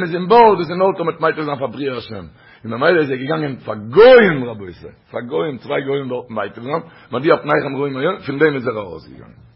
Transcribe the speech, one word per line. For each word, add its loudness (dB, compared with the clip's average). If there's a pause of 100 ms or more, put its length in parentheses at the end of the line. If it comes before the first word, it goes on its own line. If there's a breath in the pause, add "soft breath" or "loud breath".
מיר -4
זענען -6
באלד, 6
דאס -2
איז -6
אין -4
אוטו 0
מיט -4
מייטל -2
זאגן, -6
פאר -4
בריא -6
השם. -12 (380 soft breath)
אין -12
דער -6
מייטל 4
איז 0
ער -4
געגאנגען, -6
פאר -10
גוים, 6
רבי -10
יוסף. -16 (160)
פאר -8
גוים, -4
צוויי -4
גוים -4
דארט -8
מיט, -8
יא? -16 (480 loud breath)
מען -6
די 2
האט 0
נייך 0
אמ -8
גוים, -6 (120)
יא? -6
פון -6
דעם 2
איז -6
ער -4
ארויסגעגאנגען. -16 (140)